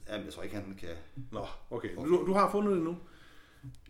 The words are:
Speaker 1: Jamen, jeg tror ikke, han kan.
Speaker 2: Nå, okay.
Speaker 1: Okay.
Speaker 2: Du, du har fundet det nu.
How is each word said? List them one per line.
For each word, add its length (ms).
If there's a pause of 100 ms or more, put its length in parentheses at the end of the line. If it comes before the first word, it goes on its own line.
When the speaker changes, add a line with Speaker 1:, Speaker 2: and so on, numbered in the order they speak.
Speaker 1:
Jamen, 160
jeg 80
tror 100
ikke, 120
han 240
kan. 160 (360)
Speaker 2:
Nå, 140 (240)
okay. 280
Speaker 1:
Okay. 120
Speaker 2:
Du, 180
du 60
har 180
fundet 240
det 80
nu. 140 (920)